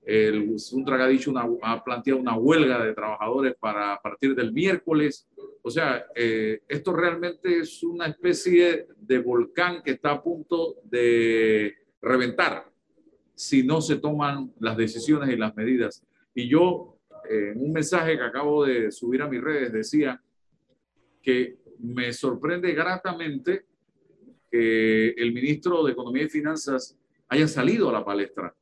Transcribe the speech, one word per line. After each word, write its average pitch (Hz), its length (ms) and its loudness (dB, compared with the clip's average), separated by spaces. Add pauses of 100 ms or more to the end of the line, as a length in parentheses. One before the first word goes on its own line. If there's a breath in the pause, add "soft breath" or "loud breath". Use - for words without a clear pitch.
el 107 540 2
Suntra 131 460 -2
ha 131 40 4
dicho 135 220 2
una, 123 180 -2 (140)
ha 113 220 -4
planteado 131 360 -2
una 123 160 -2
huelga 131 480 4
de 110 120 -2
trabajadores 110 640 -2
para, 104 340 -2
a 101 80 -8
partir 131 320 -2
del 120 200 -2
miércoles. 156 760 0 (340)
O 120 80 -6
sea, 135 460 -2
eh, 110 520 0
esto 147 240 -4
realmente 170 680 0
es - 240 -8
una 170 240 -6
especie 175 880 2
de 131 240 0
volcán 123 640 0
que 139 80 -4
está 143 200 -2
a 143 120 -2
punto 165 600 -4
de 113 920 2 (260)
reventar 127 720 0 (600)
si - 280 2
no 151 200 2
se 151 160 0
toman 143 600 -2
las 110 180 -2
decisiones 123 520 0
y 123 80 0
las 110 180 -2
medidas. 113 480 -2 (300)
Y 120 140 -6
yo, 170 500 2 (320)
eh, 104 240 -2
en 120 80 -6
un 151 100 -2
mensaje 160 460 0
que 123 60 -4
acabo 147 420 0
de 120 260 0
subir 127 300 -2
a 147 60 -4
mis 123 140 -4
redes, 139 300 -2
decía 127 520 -2 (1000)
que 127 360 0 (200)
me 120 360 -6
sorprende 156 600 -2
gratamente 170 920 -4 (840)
que 113 600 2
el 117 240 -4
ministro 151 500 0
de 135 80 2
Economía 123 320 -4
y 156 60 -4
Finanzas 151 680 -4 (300)
haya 151 200 2
salido 151 420 2
a 117 40 0
la 107 120 -2
palestra. 101 560 -6